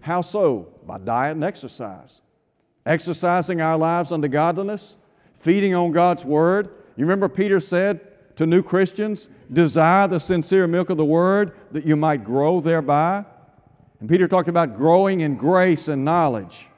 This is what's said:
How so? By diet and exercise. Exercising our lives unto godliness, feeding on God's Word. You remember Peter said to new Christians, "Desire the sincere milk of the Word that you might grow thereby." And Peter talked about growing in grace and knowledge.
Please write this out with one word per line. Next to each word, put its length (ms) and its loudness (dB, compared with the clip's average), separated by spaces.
How 200 -4
so? 460 0
By 140 -14
diet 360 -2
and 80 -4
exercise. 760 -12
Exercising 760 -2
our 160 0
lives 340 -2
unto 160 -2
godliness, 680 -4
feeding 380 0
on 200 0
God's 320 2
Word. 440 2
You 80 -2
remember 240 0
Peter 320 0
said 400 -2
to 100 0
new 160 4
Christians, 680 -2
"Desire 560 4
the 120 -2
sincere 480 0
milk 220 0
of 80 -2
the 80 2
Word 480 2
that 140 -6
you 100 2
might 300 0
grow 340 0
thereby." 680 0
And 80 -12
Peter 180 4
talked 220 0
about 260 0
growing 460 2
in 160 -2
grace 500 2
and 160 -4
knowledge. 640 -2